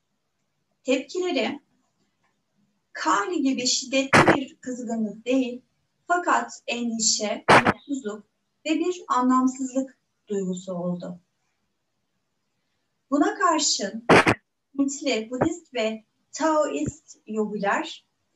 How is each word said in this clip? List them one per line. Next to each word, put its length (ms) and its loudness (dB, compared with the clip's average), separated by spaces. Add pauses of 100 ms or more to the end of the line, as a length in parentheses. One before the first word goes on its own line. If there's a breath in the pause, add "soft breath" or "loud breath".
(840)
Tepkileri 800 -2 (1300)
Kali 480 0
gibi 260 0
şiddetli 680 2
bir 220 -6
kızgınlık 680 -6
değil, 360 0 (460)
fakat 600 0
endişe, 800 -2 (200)
mutsuzluk 580 -4 (420)
ve 40 -2
bir 380 0
anlamsızlık 880 2 (300)
duygusu 460 -4
oldu. 460 -6 (1900)
Buna 240 2
karşın 680 0 (760)
Hintli, 520 -2
Budist 420 -4
ve 300 -2 (280)
Taoist 880 -2 (100)
yogiler, 800 -4 (300)